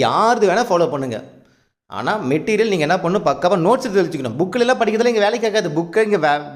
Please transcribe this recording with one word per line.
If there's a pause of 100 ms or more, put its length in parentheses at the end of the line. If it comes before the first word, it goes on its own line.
யாருது
வேணா
ஃபாலோ
பண்ணுங்க. (720)
ஆனா (180)
மெட்டீரியல்
நீங்க
என்ன
பண்ணணும்,
பக்காவா
நோட்ஸ்
எடுத்து
வச்சுக்கணும்.
புக்கிலலாம்
படிக்கிறதுல
இங்க
வேலை
கேட்காது.
புக்கை
இங்க
வே-,